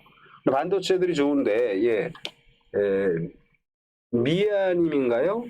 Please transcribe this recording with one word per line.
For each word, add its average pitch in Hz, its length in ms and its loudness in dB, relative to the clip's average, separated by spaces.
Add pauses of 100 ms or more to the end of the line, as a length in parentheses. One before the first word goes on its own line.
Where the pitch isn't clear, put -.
(500)
반도체들이 180 640 0
좋은데, 123 720 0
예, 98 280 0 (640)
에, 98 300 0 (1040)
미아님인가요? 170 1400 0